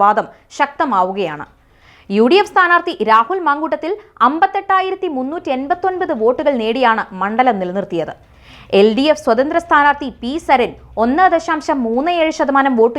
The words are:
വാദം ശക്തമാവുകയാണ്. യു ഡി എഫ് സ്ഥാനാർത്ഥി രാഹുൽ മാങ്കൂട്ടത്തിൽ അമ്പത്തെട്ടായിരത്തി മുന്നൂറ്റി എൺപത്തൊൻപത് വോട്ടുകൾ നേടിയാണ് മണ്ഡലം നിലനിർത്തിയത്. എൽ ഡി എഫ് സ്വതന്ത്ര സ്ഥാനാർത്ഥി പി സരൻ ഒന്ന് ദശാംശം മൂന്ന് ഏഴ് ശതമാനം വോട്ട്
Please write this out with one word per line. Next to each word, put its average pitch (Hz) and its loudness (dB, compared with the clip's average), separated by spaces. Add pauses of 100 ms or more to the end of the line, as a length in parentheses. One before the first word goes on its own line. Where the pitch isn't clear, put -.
വാദം 202 2 (320)
ശക്തമാവുകയാണ്. 190 -2 (640)
യു 208 4
ഡി 359 6
എഫ് 415 -4
സ്ഥാനാർത്ഥി 349 2 (160)
രാഹുൽ 233 2
മാങ്കൂട്ടത്തിൽ 302 -2 (360)
അമ്പത്തെട്ടായിരത്തി 381 -2 (100)
മുന്നൂറ്റി 285 -8
എൺപത്തൊൻപത് 349 -4
വോട്ടുകൾ 262 0 (100)
നേടിയാണ് 226 0 (160)
മണ്ഡലം 220 0
നിലനിർത്തിയത്. 180 -6 (680)
എൽ 208 6 (100)
ഡി 269 0
എഫ് 294 -2
സ്വതന്ത്ര 269 0
സ്ഥാനാർത്ഥി 285 2 (140)
പി 240 -6 (140)
സരൻ 247 2 (320)
ഒന്ന് 277 2 (100)
ദശാംശം 320 -2
മൂന്ന് 254 -2 (100)
ഏഴ് 320 0
ശതമാനം 269 0
വോട്ട് 233 2